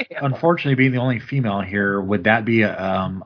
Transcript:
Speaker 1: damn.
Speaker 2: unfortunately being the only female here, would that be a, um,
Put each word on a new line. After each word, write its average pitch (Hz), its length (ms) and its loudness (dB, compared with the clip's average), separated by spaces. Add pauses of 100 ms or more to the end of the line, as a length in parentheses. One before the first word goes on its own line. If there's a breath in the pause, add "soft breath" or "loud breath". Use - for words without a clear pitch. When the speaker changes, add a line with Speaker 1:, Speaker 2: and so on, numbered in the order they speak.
(100)
Speaker 1:
damn. - 160 -6
Speaker 2:
unfortunately 147 480 0
being 131 180 4
the 123 60 0
only 127 220 0
female 113 420 -2
here, 101 400 0
would 92 220 -2
that 107 200 2
be 113 180 2
a, 98 160 0
um, 92 480 -4